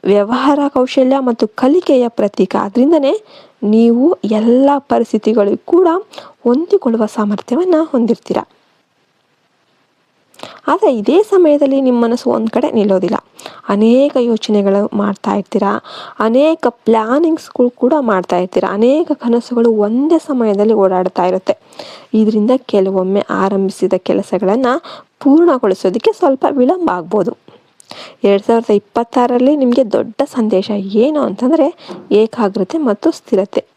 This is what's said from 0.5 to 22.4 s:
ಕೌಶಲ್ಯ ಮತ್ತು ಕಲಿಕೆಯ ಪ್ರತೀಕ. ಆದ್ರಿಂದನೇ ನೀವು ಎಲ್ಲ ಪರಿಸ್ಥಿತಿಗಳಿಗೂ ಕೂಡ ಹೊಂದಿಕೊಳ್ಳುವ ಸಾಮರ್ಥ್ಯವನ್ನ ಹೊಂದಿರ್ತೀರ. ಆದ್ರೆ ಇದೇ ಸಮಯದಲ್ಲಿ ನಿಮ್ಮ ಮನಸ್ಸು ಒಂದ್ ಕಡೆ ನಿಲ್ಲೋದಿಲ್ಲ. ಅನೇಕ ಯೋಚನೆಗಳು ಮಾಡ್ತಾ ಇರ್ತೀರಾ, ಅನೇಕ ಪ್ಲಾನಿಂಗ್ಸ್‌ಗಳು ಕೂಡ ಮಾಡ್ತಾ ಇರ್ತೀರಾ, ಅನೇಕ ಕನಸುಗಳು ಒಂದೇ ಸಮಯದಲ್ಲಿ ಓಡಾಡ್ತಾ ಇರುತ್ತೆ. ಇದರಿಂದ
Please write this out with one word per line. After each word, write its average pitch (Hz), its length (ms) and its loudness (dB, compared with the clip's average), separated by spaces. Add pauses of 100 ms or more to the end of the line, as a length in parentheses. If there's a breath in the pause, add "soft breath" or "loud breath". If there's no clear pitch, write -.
ಕೌಶಲ್ಯ 262 520 0
ಮತ್ತು 247 280 -2
ಕಲಿಕೆಯ 269 600 0
ಪ್ರತೀಕ. - 520 -2
ಆದ್ರಿಂದನೇ 277 540 2 (500 loud breath)
ನೀವು 233 600 2
ಎಲ್ಲ 226 540 2
ಪರಿಸ್ಥಿತಿಗಳಿಗೂ 226 800 0
ಕೂಡ 359 300 2 (560 loud breath)
ಹೊಂದಿಕೊಳ್ಳುವ 247 640 0
ಸಾಮರ್ಥ್ಯವನ್ನ 240 800 -2
ಹೊಂದಿರ್ತೀರ. 240 540 -2 (2250 loud breath)
ಆದ್ರೆ 311 300 0
ಇದೇ 277 260 2
ಸಮಯದಲ್ಲಿ 294 580 2
ನಿಮ್ಮ 247 220 2
ಮನಸ್ಸು 233 260 -2
ಒಂದ್ 226 200 -2
ಕಡೆ 247 220 -2
ನಿಲ್ಲೋದಿಲ್ಲ. 196 440 0 (540 loud breath)
ಅನೇಕ 233 500 2
ಯೋಚನೆಗಳು 208 800 0
ಮಾಡ್ತಾ 202 380 -4
ಇರ್ತೀರಾ, 208 480 -2 (360 loud breath)
ಅನೇಕ 269 500 2
ಪ್ಲಾನಿಂಗ್ಸ್‌ಗಳು 247 1000 -2
ಕೂಡ 247 300 -2
ಮಾಡ್ತಾ 190 380 -2
ಇರ್ತೀರಾ, 180 360 -2
ಅನೇಕ 262 400 0
ಕನಸುಗಳು 240 580 0
ಒಂದೇ 233 460 0
ಸಮಯದಲ್ಲಿ 226 560 0
ಓಡಾಡ್ತಾ 185 520 0
ಇರುತ್ತೆ. 185 320 -2 (560 loud breath)
ಇದರಿಂದ 220 440 2